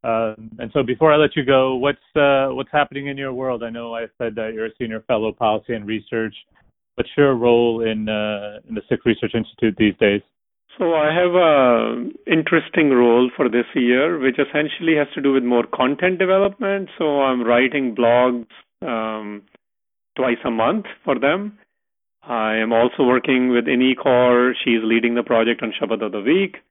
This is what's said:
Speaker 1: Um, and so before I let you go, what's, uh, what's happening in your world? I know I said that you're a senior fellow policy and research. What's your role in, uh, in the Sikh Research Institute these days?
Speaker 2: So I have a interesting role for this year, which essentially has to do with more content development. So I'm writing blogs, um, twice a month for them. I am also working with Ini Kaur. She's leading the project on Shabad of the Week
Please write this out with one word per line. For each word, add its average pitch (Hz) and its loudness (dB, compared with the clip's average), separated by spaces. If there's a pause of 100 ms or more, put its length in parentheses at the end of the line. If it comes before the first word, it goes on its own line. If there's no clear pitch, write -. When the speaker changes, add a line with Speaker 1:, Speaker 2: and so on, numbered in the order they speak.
Speaker 1:
Um, 113 -4
and 117 -10
so 139 0
before 139 2
I 147 4
let 151 2
you 147 -4
go, 131 2
what's, 135 -2 (160)
uh, 139 2
what's 131 -8
happening 143 -4
in 139 -8
your 139 -8
world? 123 -6
I 117 -10
know 117 -12
I 113 -8 (120)
said 113 -6
that 110 -8
you're 110 -6
a 110 -8
senior 110 -8
fellow 110 -2
policy 107 -2
and 110 -8
research. 110 -6 (600)
What's - -6
your 143 4
role 117 2
in, 110 -4
uh, 107 -6
in 113 -8
the 104 -8
Sikh - -2
Research 117 0
Institute 110 -2
these 104 2
days? 104 2 (580)
Speaker 2:
So 170 0
I 151 2
have 175 2
a 123 2 (200)
interesting 160 0
role 123 4
for 131 0
this 117 0 (100)
year, 135 0
which 131 -2
essentially 151 -2
has 147 0
to 147 -8
do 139 2
with 135 2
more 120 2
content 143 -2
development. 196 -2
So 147 0
I'm 127 0
writing 123 0
blogs, 120 2 (360)
um, 110 -6 (760)
twice 127 -2
a 131 -2
month 113 0 (200)
for 127 -2
them. 190 -2 (640)
I 110 -2
am 113 -2
also 120 2
working 127 2
with 120 2
Ini 123 0
Kaur. 123 2 (120)
She's 113 0
leading 117 0
the 120 -2
project 117 0
on 110 -6
Shabad 113 -4
of 104 -6
the 104 -8
Week 185 0 (140)